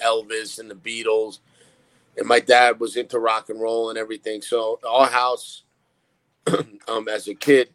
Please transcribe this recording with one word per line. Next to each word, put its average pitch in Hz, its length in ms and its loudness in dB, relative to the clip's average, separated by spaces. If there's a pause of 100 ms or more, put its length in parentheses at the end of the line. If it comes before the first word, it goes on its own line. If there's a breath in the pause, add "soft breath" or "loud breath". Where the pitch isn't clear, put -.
Elvis 110 560 -2
and 110 100 -16
the 104 60 -16
Beatles, 110 640 -4 (800)
and 107 100 -4
my 120 120 4
dad 120 400 6
was 113 180 -6
into 120 220 -4
rock 110 300 0
and 110 120 -10
roll 113 280 -2
and 113 80 -8
everything. 110 440 -8
So 113 460 -4
our 127 200 4
house, 123 560 -2 (840)
<clears throat> 107 420 -4
um, 113 200 -6
as 107 200 -6
a 101 80 -8
kid, 135 400 4